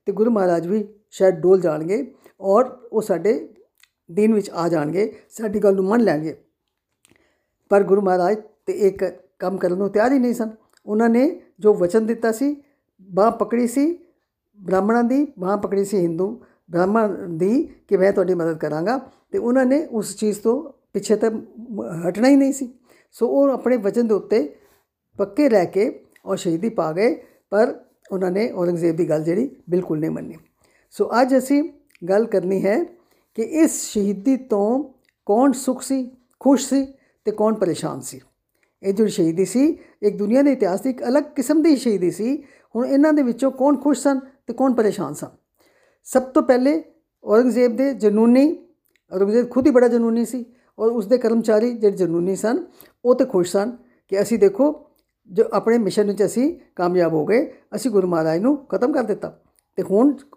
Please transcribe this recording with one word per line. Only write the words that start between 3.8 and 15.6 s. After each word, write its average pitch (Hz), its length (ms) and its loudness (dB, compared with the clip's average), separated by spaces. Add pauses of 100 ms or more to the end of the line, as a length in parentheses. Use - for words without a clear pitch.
ਦੀਨ 214 220 2
ਵਿੱਚ 202 160 0
ਆ 170 180 -4
ਜਾਣਗੇ, 165 480 -2 (140)
ਸਾਡੀ 214 300 -6
ਗੱਲ 196 160 4
ਨੂੰ 190 100 0
ਮੰਨ 226 160 2
ਲੈਣਗੇ। 156 360 -2 (1300)
ਪਰ 202 140 4
ਗੁਰੂ 190 180 2
ਮਹਾਰਾਜ 185 360 0 (280)
ਤੇ 190 80 -6
ਇਹ 190 180 2
ਕ-, 190 220 -4 (260)
ਕੰਮ 185 180 -4
ਕਰਨ 180 200 -2
ਨੂੰ 196 120 -2
ਤਿਆਰ 214 220 2
ਹੀ 277 80 2
ਨਹੀਂ 240 140 0
ਸਨ। 226 160 -6 (360)
ਉਹਨਾਂ 214 240 0
ਨੇ 262 320 2 (180)
ਜੋ 208 140 6
ਵਚਨ 180 320 2
ਦਿੱਤਾ 226 260 -2
ਸੀ, 285 320 -4 (380)
ਬਾਂਹ 190 300 2
ਪਕੜੀ 226 360 -2
ਸੀ 294 320 0 (600)
ਬ੍ਰਾਹਮਣਾਂ 196 440 0
ਦੀ, 269 240 0 (120)
ਬਾਂਹ 190 180 -2
ਪਕੜੀ 196 280 -2